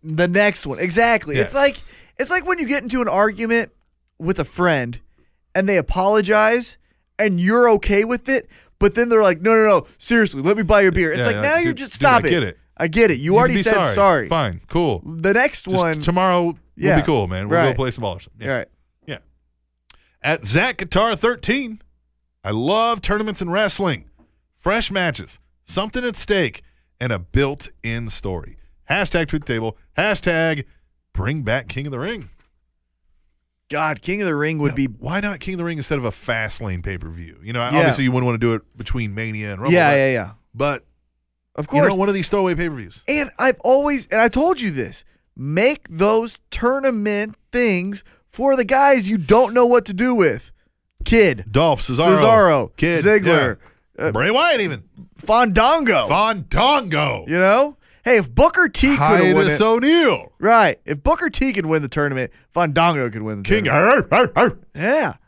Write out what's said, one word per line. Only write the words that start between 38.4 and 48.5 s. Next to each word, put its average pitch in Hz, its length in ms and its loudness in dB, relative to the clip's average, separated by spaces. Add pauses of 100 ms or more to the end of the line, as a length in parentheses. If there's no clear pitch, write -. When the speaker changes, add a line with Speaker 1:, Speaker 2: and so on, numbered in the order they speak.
Speaker 2:
it 110 80 -6 (140)
between 113 380 -6
Mania 107 380 -8
and 95 80 -12
Rumble, 147 140 2
Speaker 1:
Yeah, 160 160 4
Speaker 2:
but, 143 60 2
Speaker 1:
yeah, 135 160 2
yeah. 104 180 -4 (240)
Speaker 2:
but 139 300 -4 (720)
Speaker 1:
Of 151 160 -8
Speaker 2:
you 285 60 2
know, 285 100 4
Speaker 1:
course. 196 100 2
Speaker 2:
one 202 100 0
of 202 60 0
these 185 140 -4
throwaway 190 260 0
pay-per-views. 147 540 -8
Speaker 1:
And 285 300 -2
I've 262 220 0
always, 277 460 0
and 220 140 0
I 233 80 4
told 294 320 0
you 208 100 -4
this, 131 340 -8 (320)
make 175 540 -2
those 214 480 0 (120)
tournament 220 840 -2 (160)
things 202 540 -2 (260)
for 269 240 0